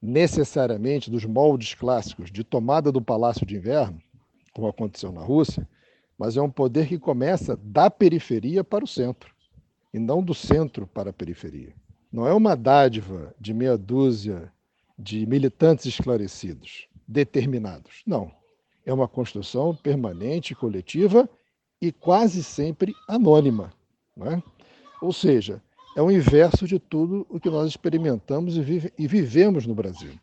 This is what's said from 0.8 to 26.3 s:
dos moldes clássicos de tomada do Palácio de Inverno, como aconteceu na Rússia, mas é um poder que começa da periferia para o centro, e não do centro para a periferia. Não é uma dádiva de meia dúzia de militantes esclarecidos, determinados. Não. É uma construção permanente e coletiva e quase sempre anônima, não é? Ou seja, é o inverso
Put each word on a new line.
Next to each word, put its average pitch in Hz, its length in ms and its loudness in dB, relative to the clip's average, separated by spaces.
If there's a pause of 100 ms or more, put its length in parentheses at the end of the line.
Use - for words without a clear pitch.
dos 113 140 -4
moldes 123 500 2
clássicos 110 560 -4
de 98 120 -10
tomada 139 480 0
do 131 100 0
Palácio 117 440 -2
de 98 100 -10
Inverno, 101 460 -4 (520)
como 110 140 -6
aconteceu 101 440 -8
na 85 100 -14
Rússia, 135 460 0 (500)
mas 110 180 -4
é 139 60 0
um 147 80 -2
poder 135 380 0
que 175 100 -6
começa 143 600 -2
da 107 320 4
periferia 160 760 0
para 208 200 -4
o 285 40 -10
centro, - 460 -6 (600)
e 107 60 -6
não 135 240 0
do 175 100 -2
centro 139 540 -2
para 98 240 -8
a - 20 -14
periferia. 80 600 -12 (380)
Não 117 160 -2
é 156 60 4
uma 214 220 4
dádiva 110 840 2
de 104 140 -8
meia 120 240 0
dúzia 104 760 -2 (460)
de 107 280 -6
militantes 139 600 2
esclarecidos, 104 1000 -6 (200)
determinados. 123 1000 -4
Não. 107 260 -4 (540)
É 127 80 -2
uma 131 140 0
construção 127 680 -4
permanente 131 760 -4
e - 20 -14
coletiva 175 760 2 (520)
e 170 100 -2
quase 180 520 2
sempre 165 500 -4 (140)
anônima, 151 640 4 (440)
não 104 160 -6
é? 170 120 -4 (580)
Ou 175 100 -2
seja, 110 500 0 (340)
é 147 60 0
o 170 100 4
inverso 160 560 6